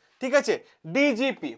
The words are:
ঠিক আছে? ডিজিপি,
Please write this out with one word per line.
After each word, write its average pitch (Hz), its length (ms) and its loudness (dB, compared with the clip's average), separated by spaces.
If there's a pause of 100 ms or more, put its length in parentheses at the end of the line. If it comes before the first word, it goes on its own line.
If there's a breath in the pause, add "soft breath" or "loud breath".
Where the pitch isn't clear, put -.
(200)
ঠিক 254 200 -4
আছে? 214 140 0 (400 soft breath)
ডিজিপি, 262 640 0